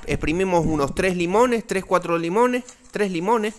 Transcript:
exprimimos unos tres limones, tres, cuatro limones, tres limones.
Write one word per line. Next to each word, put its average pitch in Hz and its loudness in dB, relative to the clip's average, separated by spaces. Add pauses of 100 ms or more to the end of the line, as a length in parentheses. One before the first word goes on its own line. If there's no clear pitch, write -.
exprimimos 170 0
unos 147 0
tres 185 0
limones, 214 2
tres, 190 -4
cuatro 170 0
limones, 233 0 (280)
tres 196 -2
limones. 208 0